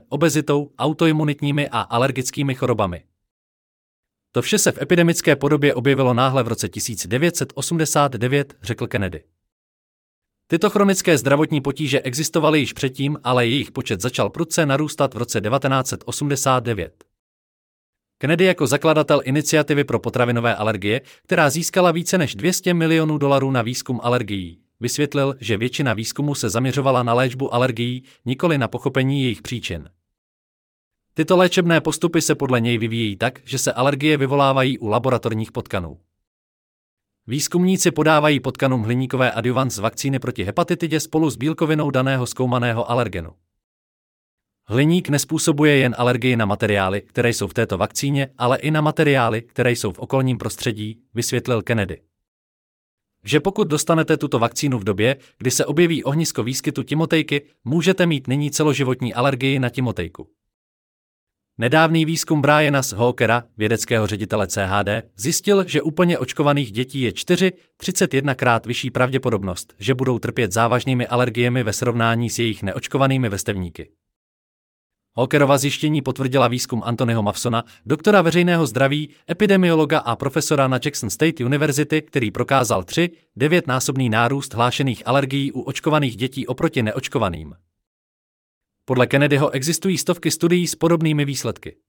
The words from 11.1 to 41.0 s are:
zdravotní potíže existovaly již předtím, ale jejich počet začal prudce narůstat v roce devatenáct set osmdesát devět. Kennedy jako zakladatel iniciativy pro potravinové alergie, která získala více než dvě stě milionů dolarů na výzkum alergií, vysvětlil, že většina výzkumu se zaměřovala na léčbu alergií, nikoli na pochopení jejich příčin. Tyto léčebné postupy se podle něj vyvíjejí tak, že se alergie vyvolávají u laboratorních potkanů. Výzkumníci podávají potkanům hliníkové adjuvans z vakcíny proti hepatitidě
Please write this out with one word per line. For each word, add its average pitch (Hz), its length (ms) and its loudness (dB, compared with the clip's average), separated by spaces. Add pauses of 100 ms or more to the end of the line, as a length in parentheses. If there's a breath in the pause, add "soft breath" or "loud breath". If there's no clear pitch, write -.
zdravotní 143 420 2
potíže 139 400 0
existovaly 151 580 0
již 131 140 -2
předtím, 139 520 -4
ale 123 220 2
jejich 127 240 -2
počet 113 300 -6
začal 120 300 -2
prudce 165 360 -2
narůstat 139 480 -2
v - 20 -8
roce 117 240 -4
devatenáct 131 480 0
set - 160 -10
osmdesát 135 600 -2
devět. 104 400 -6 (1160)
Kennedy 165 260 2
jako 175 220 2
zakladatel 147 580 2
iniciativy 147 600 0
pro 117 140 -2
potravinové 117 560 0
alergie, 107 460 -2 (220 loud breath)
která 165 280 2
získala 170 400 2
více 170 280 0
než 151 160 0
dvě 170 180 -2
stě 180 220 0
milionů 160 440 2
dolarů 139 320 2
na 127 120 0
výzkum 123 400 -6
alergií, 101 560 -2 (220)
vysvětlil, 139 600 -2
že 104 160 -2
většina 123 380 -2
výzkumu 139 400 -4
se 123 140 -4
zaměřovala 127 540 2
na 120 120 2
léčbu 127 400 0
alergií, 123 480 -2 (220 soft breath)
nikoli 143 340 0
na 156 100 0
pochopení 135 540 0
jejich 120 200 -2
příčin. 85 480 -8 (1200)
Tyto 160 220 2
léčebné 175 440 4
postupy 160 420 0
se 156 120 2
podle 127 260 0
něj 120 180 2
vyvíjejí 113 380 -2
tak, 123 280 -4
že 135 140 -6
se 127 140 -2
alergie 143 440 2
vyvolávají 135 640 2
u 117 80 -8
laboratorních 113 680 0
potkanů. 92 460 -8 (1300)
Výzkumníci 175 640 2
podávají 151 500 4
potkanům 131 420 -2
hliníkové 123 500 0
adjuvans 120 420 -2
z - 40 -8
vakcíny 127 400 -2
proti 120 260 -6
hepatitidě 160 560 -2